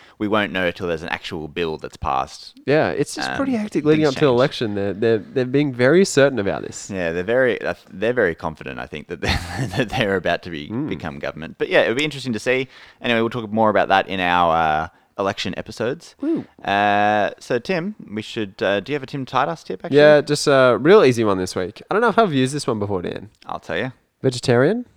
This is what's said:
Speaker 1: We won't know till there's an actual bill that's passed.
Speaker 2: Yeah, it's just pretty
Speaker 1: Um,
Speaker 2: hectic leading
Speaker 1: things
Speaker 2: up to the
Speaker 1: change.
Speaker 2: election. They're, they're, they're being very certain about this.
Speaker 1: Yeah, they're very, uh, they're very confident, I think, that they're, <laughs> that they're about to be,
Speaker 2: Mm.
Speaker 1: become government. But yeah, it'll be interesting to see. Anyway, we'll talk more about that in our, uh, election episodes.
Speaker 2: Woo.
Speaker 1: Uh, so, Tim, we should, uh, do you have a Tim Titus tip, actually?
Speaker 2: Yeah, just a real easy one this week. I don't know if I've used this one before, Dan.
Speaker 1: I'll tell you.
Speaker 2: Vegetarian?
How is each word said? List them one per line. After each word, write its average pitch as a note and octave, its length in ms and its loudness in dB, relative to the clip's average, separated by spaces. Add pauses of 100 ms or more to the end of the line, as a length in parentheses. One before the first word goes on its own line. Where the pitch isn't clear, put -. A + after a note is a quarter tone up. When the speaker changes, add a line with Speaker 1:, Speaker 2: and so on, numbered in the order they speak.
(180)
Speaker 1:
We G#2+ 100 -2
won't G2+ 240 0
know F#2 180 -2
till F2+ 160 -6
there's E2 160 -4
an E2+ 60 -10
actual D#2 400 -8
bill D#2 280 -4
that's C#2 200 -12
passed. - 600 -6 (100)
Speaker 2:
Yeah, C3 240 2
it's - 260 -4
just C2 160 -6
pretty C4+ 240 -4
Speaker 1:
Um, G#3+ 60 -2
Speaker 2:
hectic E3 220 -4
leading D#3 200 2
Speaker 1:
things C#3 100 0
Speaker 2:
up - 60 -4
to - 60 -
the C3+ 40 4
Speaker 1:
change. A#2+ 60 2
Speaker 2:
election. A#2+ 400 0
They're, G2 180 -2
they're, A2+ 240 2
they're B2+ 280 -4
being C#3 280 0
very C#3 300 4
certain C#3 340 2
about E2+ 240 -2
this. - 260 -12
Speaker 1:
Yeah, F#2 220 -2
they're F2+ 140 -2
very, A#2+ 360 2
uh, E2+ 140 -4 (180)
they're A2 200 -2
very G2 240 2
confident, C#2+ 420 -10
I B1 80 -10
think, D2 220 -14
that E2+ 140 -12
they're, F2+ 180 -2 (180)
<laughs> G#2+ 180 -6
that B2+ 120 0
they're G2+ 260 -2
about E2+ 300 -2
to F#2 60 -12
be, D2 180 -10
Speaker 2:
Mm. B2+ 200 -6
Speaker 1:
become D2+ 300 -8
government. D#2 400 -10
But D3 100 -4
yeah, E3+ 120 4
it'll A2 160 2
be D3 80 -2
interesting C3 300 -6
to G#2 40 -4
see. B2+ 300 -2 (320)
Anyway, A#2+ 200 0
we'll A2+ 100 0
talk A2 200 -8
more A2 200 2
about F#2+ 180 2
that F#2+ 180 4
in F#2+ 140 -6
our, F2 340 2 (300)
uh, F2+ 40 -8 (300)
election G2 400 -4
episodes. A#2+ 640 -8
Speaker 2:
Woo. D4+ 240 -4 (180)
Speaker 1:
Uh, G2+ 720 2
so, B2+ 200 -2
Tim, F#3 360 -4 (160)
we G#2 120 -8
should, G#2 400 -8
uh, G2+ 180 2
do A2 120 -8
you - 20 -4
have C3+ 80 -6
a C3 40 -14
Tim C3+ 200 -8
Titus D3+ 360 -2
tip, - 220 -12
actually? C#3+ 140 2
Speaker 2:
Yeah, D3 240 8
just D3 240 -2
a C3 340 6
real F3+ 240 8
easy A#2+ 180 4
one G2+ 140 2
this F#2 180 -2
week. F2+ 360 -6
I F3 40 0
don't G#3 60 2
know A#3+ 80 2
if G3 100 -2
I've G3+ 140 4
used C3 220 0
this C#3+ 120 -8
one A2+ 120 -2
before, G2 240 -4
Dan. F2+ 260 -8 (160)
Speaker 1:
I'll - 160 -8
tell E2 160 -6
you. B2 160 -4 (300)
Speaker 2:
Vegetarian? C3 640 2 (100)